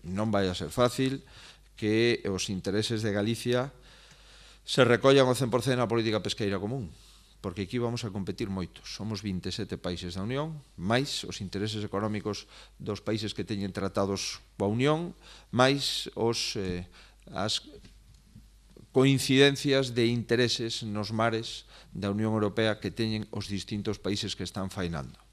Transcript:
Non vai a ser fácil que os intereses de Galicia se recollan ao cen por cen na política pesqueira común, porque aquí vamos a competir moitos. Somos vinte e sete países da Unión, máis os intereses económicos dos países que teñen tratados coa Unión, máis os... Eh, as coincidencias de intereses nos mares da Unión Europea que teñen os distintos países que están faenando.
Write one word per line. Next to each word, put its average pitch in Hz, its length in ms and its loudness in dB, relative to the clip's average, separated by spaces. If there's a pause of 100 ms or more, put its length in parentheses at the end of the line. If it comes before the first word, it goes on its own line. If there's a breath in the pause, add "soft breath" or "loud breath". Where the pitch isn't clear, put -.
Non 101 240 -2
vai 101 160 2
a 90 100 0
ser 78 140 -6
fácil 131 560 0 (520 loud breath)
que 113 520 2
os 95 200 -2
intereses 104 520 -2
de 110 120 -2
Galicia 120 600 -2 (920 loud breath)
se - 160 4
recollan 127 460 8
ao 123 80 2
cen 123 120 0
por 117 160 0
cen 127 160 2
na 113 80 2
política 110 320 2
pesqueira 98 400 -2
común, 107 320 -6 (480 soft breath)
porque 95 240 -4
aquí 120 120 -6
vamos 117 280 -2
a 95 80 -6
competir 98 360 -4
moitos. - 480 -6
Somos 104 240 -6
vinte 92 280 -4
e 90 60 -6
sete 98 220 -6
países 90 400 -6
da 95 80 -6
Unión, 147 360 -6 (140)
máis 117 500 0
os - 160 -10
intereses 104 440 -4
económicos 104 640 -4 (320 loud breath)
dos 98 180 -6
países 107 380 -4
que 98 80 -6
teñen 98 280 -4
tratados 98 680 -2 (160)
coa 101 120 0
Unión, 151 440 0 (400 loud breath)
máis 135 640 2
os... 113 400 0
Eh, 90 320 -4 (400 loud breath)
as - 320 -2 (1300)
coincidencias 135 1000 6
de 117 160 4
intereses 117 720 0
nos 107 320 -4
mares 113 560 -2 (240 loud breath)
da 101 160 -4
Unión 110 240 0
Europea 107 480 2
que 98 80 -2
teñen 110 400 -4
os 104 160 -6
distintos 101 560 -4
países 101 320 -4
que - 100 -8
están 95 300 -6
faenando. 82 420 -6 (180)